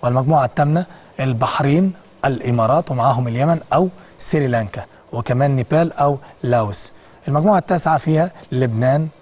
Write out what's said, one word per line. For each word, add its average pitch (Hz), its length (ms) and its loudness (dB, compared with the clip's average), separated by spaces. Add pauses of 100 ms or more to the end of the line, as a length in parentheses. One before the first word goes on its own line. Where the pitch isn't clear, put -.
والمجموعة 131 420 2
الثامنة 151 420 0 (340)
البحرين، 131 720 0 (320)
الإمارات، 123 680 0
ومعاهم 123 380 0
اليمن 143 320 0 (120)
أو 180 160 2 (300)
سريلانكا، 120 640 -2 (280)
وكمان 131 440 0
نيبال 156 360 0
أو 143 260 0 (240)
لاوس. 113 500 -2 (360)
المجموعة 165 300 2
التاسعة 160 400 0
فيها 156 340 0 (200)
لبنان 127 560 0 (140)